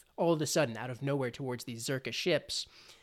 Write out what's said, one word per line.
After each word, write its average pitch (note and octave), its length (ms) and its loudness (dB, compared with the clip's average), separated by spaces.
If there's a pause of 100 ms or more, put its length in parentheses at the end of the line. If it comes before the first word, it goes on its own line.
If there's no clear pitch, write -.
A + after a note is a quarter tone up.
(160)
all E3+ 180 4
of D#3 80 2
a D3 40 2
sudden A#2+ 320 2
out A#2+ 120 -6
of A#2+ 120 -8
nowhere C#3 300 0
towards B2+ 340 -4
these A#2 200 -8
Zerka C3 280 -2
ships. - 520 0 (380)